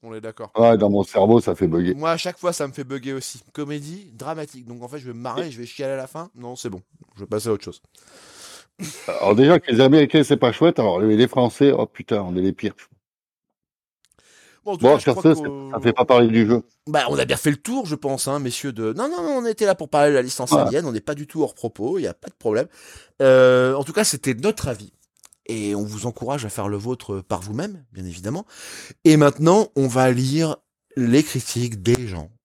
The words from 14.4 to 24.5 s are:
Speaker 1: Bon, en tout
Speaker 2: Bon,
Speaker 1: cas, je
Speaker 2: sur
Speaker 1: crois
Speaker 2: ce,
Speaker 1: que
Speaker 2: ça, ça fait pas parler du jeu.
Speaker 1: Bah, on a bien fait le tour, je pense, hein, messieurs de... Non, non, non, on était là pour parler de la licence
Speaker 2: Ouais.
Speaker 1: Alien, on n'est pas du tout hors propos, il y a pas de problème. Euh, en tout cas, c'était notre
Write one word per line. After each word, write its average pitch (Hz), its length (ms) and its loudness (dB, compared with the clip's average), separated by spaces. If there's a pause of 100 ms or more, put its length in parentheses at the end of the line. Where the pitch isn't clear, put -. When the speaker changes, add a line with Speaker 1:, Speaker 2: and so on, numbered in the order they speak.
Speaker 1:
Bon, 208 80 -6
en 175 40 -6
tout - 80 -4
Speaker 2:
Bon, 131 80 10
Speaker 1:
cas, 151 40 6
je - 60 -4
Speaker 2:
sur 131 120 2
Speaker 1:
crois 165 200 4
Speaker 2:
ce, 156 60 -8
Speaker 1:
que 147 60 -6
Speaker 2:
ça, 139 280 -10
ça 113 60 -4
fait 113 120 2
pas 123 120 2
parler 120 220 6
du 113 180 4
jeu. 113 160 2 (260)
Speaker 1:
Bah, 147 220 -2
on 143 80 -2
a 131 80 0
bien 127 120 -2
fait - 140 -2
le 139 60 -2
tour, 247 280 -8
je 151 100 -6
pense, 139 320 -6
hein, 139 120 -4
messieurs 131 340 -8
de... 110 200 -4
Non, 240 160 -4
non, 349 140 -8
non, 277 180 -4
on 233 40 -8
était 220 200 -2
là 196 100 2
pour 165 140 -12
parler 147 220 4
de 143 40 2
la 131 60 4
licence 127 300 -4
Speaker 2:
Ouais. - 100 4
Speaker 1:
Alien, 147 240 -2
on 135 60 -6
n'est 110 100 -4
pas 151 140 -8
du 147 120 -14
tout 156 160 -6
hors - 120 -4
propos, 123 420 -8
il 160 60 -4
y 107 40 -4
a 87 60 -8
pas - 160 -20
de - 60 -20
problème. 107 320 -2 (540)
Euh, 127 520 6
en 139 100 -4
tout 147 100 -12
cas, 214 100 0
c'était 135 300 -2
notre 151 340 -4